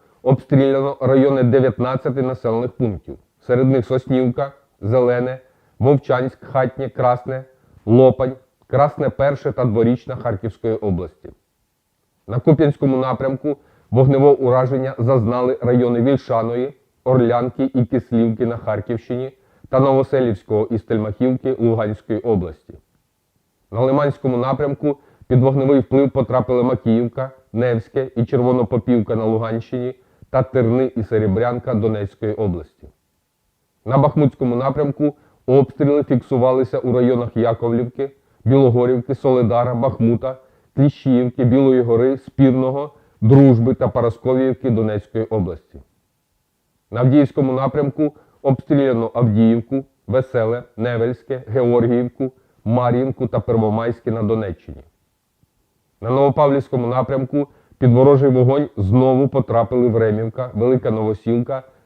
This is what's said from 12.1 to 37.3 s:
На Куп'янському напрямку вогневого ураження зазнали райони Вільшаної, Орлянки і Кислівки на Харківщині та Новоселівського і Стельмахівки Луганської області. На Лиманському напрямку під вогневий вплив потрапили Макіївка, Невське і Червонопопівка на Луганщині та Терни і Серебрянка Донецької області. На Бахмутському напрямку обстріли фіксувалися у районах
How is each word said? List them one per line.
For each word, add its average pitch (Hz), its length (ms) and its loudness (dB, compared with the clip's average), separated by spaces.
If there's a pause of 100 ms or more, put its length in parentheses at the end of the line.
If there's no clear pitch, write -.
На 113 120 -6
Куп'янському 143 580 2
напрямку 131 600 -4 (340)
вогневого 135 440 4
ураження 131 600 0
зазнали 123 640 0
райони 120 400 2
Вільшаної, 123 720 -2 (340)
Орлянки 123 640 0
і 123 120 0
Кислівки 117 600 -2
на 117 120 -4
Харківщині 117 720 -8 (380)
та 131 100 0
Новоселівського 131 920 0
і 117 60 -2
Стельмахівки 127 800 -4
Луганської 110 600 -2
області. 90 540 -4 (1000)
На 104 80 -6
Лиманському 135 580 0
напрямку 139 600 -2 (300)
під 127 120 2
вогневий 135 400 2
вплив 135 320 2
потрапили 123 520 -2
Макіївка, 123 680 -2 (220)
Невське 120 640 -4
і 113 100 -2
Червонопопівка 123 920 0
на 110 100 -4
Луганщині 113 720 -4 (340)
та 131 140 0
Терни 127 520 0
і 113 80 -4
Серебрянка 117 720 -2
Донецької 107 600 -4
області. 87 560 -8 (960)
На 123 120 0
Бахмутському 139 580 0
напрямку 139 600 -2 (300)
обстріли 143 580 2
фіксувалися 131 760 0
у 123 140 -2
районах 120 440 0